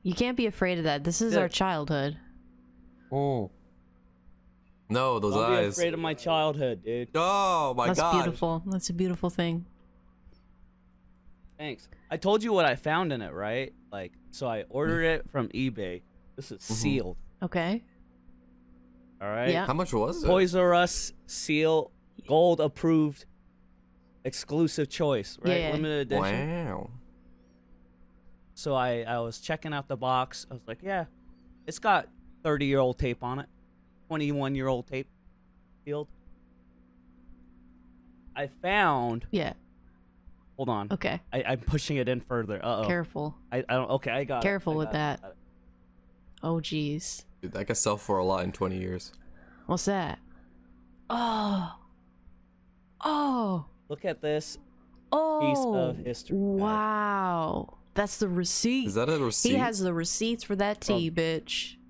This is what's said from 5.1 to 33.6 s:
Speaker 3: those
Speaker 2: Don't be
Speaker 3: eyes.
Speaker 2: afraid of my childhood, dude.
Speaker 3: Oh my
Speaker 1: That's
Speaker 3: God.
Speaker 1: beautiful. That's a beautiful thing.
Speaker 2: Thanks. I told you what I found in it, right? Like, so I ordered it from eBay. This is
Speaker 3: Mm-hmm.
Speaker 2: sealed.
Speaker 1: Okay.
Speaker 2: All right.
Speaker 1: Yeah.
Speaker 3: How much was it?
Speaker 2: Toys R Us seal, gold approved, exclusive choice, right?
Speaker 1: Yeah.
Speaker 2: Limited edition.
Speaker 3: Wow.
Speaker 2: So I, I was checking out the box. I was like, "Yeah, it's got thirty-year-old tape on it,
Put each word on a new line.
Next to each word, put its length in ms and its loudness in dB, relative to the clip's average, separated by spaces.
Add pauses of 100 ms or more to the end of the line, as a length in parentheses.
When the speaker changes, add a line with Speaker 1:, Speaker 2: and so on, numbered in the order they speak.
Speaker 3:
those 140 2
Speaker 2:
Don't 180 4
be 60 4
Speaker 3:
eyes. 200 2
Speaker 2:
afraid 160 2
of 60 -4
my 140 -2
childhood, 720 0
dude. 320 -4
Speaker 3:
Oh 600 2
my 120 2
Speaker 1:
That's 120 4
Speaker 3:
God. 140 4 (100)
Speaker 1:
beautiful. 420 -2
That's 240 -4
a 40 -4
beautiful 360 0
thing. 360 -2 (1900)
Speaker 2:
Thanks. 300 -10 (240)
I 60 -4
told 260 4
you 100 0
what 120 6
I 100 4
found 380 0
in 80 -4
it, 120 -8
right? 400 -4 (180)
Like, 220 -10 (180)
so 160 -6
I 220 -2
ordered 340 0
it 280 0
from 180 -2
eBay. 520 -4 (340)
This 160 -14
is 100 -14
Speaker 3:
Mm-hmm. 120 -4
Speaker 2:
sealed. 440 0 (240)
Speaker 1:
Okay. 420 -2 (1400)
Speaker 2:
All 80 -4
right. 220 0
Speaker 1:
Yeah. 140 2
Speaker 3:
How 80 0
much 200 -2
was 300 0
it? 40 2
Speaker 2:
Toys 280 4
R 180 6
Us 400 2 (140)
seal, 640 2 (360)
gold 320 6
approved, 680 2 (1000)
exclusive 640 0
choice, 520 0
right? 200 2
Speaker 1:
Yeah. 100 -2
Speaker 2:
Limited 400 -2
edition. 540 0
Speaker 3:
Wow. 240 -6 (1700)
Speaker 2:
So 200 -2
I, 280 2
I 160 -2
was 200 -4
checking 340 -6
out 140 -6
the 100 -4
box. 540 -2
I 20 -12
was 140 -14
like, 160 -10
"Yeah, 220 -2 (600)
it's 140 -8
got 280 4 (360)
thirty-year-old 560 2
tape 240 -2
on 160 -4
it, 80 -12 (600)